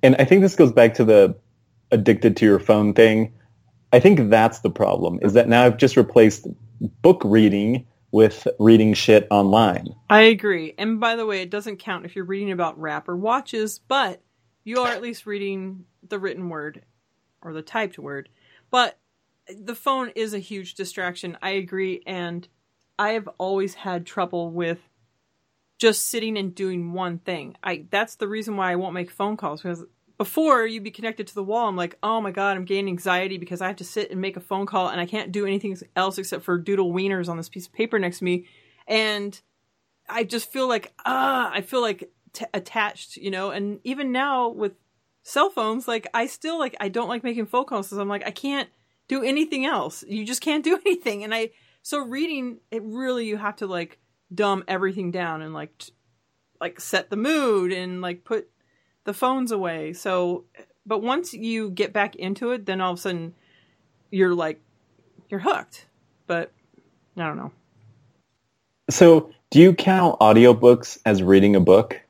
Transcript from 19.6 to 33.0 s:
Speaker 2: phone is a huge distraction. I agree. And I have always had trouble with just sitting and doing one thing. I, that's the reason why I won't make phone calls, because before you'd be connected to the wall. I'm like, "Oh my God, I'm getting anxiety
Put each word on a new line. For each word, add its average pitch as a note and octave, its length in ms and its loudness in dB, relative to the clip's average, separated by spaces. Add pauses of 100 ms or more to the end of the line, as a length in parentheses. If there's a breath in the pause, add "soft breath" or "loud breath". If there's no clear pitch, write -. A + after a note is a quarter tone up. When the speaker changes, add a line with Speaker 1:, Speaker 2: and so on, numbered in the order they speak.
Speaker 2:
phone C4 400 -4
is A3 180 -6
a G3+ 60 -8
huge F#3+ 340 -14
distraction. F3+ 680 -10
I F#3+ 100 -8
agree. F#3+ 580 -6
And F3 400 -10 (500)
I G#3 120 -2
have A3 180 -6 (100)
always F#3+ 360 -4
had F3 300 -10
trouble F3 460 -8
with E3+ 300 -6 (1000)
just A3 300 0
sitting A3 280 -6
and F#3+ 180 -8
doing F3+ 380 -8
one F3+ 260 -8
thing. E3+ 440 -10
I, E3+ 280 -8
that's G#3+ 260 -4
the G#3 120 -8
reason G#3+ 280 -8
why F#3 160 -2
I F3 40 -2
won't F3+ 180 -6
make F3+ 160 -10
phone G#3 260 -6
calls, D#3 260 -10
because F3 220 -10 (320)
before C4 480 0
you'd A3+ 200 -8
be G#3+ 80 -12
connected A3 340 -10
to - 80 -20
the G3+ 80 -8
wall. A3 240 -4
I'm G3 80 -6
like, F3 260 -8
"Oh A3 200 -4
my G3+ 100 -8
God, G3 260 -4
I'm F#3 80 -8
getting G3 220 -4
anxiety F#3 520 -4